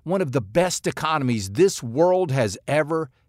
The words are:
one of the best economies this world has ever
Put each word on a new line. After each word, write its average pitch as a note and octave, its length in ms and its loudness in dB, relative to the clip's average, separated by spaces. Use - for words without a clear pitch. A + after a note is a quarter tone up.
one F#3+ 200 -2
of C#3 100 -6
the C3+ 80 0
best E3 460 0
economies C3+ 640 -2
this E3+ 320 2
world E3+ 480 2
has A#2 260 0
ever D3+ 440 -2